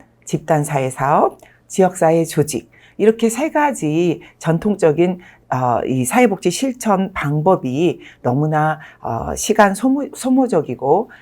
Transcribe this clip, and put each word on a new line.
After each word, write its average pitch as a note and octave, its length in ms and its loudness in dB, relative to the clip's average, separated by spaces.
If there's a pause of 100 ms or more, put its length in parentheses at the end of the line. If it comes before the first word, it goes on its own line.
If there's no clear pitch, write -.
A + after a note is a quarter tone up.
(260)
집단사회사업, D3 1120 0 (300)
지역사회 E3 580 2
조직, D3 440 -4 (280)
이렇게 A3 320 2
세 C4 200 -2
가지 F3 720 0 (160)
전통적인, F3 840 0 (300)
어, B2 360 0
이 B2+ 200 0
사회복지 G3+ 460 2
실천 G3 600 -2
방법이 D3+ 880 0 (200)
너무나, D3+ 580 0 (220)
어, - 340 -6
시간 G#3 400 2
소모-, C4 400 -2
소모적이고 G#3 960 0 (100)